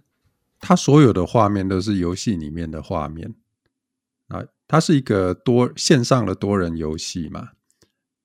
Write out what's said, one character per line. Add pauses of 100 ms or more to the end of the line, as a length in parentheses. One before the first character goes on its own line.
(580)
它
所
有
的
画
面
都
是
游
戏
里
面
的
画
面。 (960)
啊， (220)
它
是
一
个
多，
线
上
的
多
人
游
戏
嘛。 (760)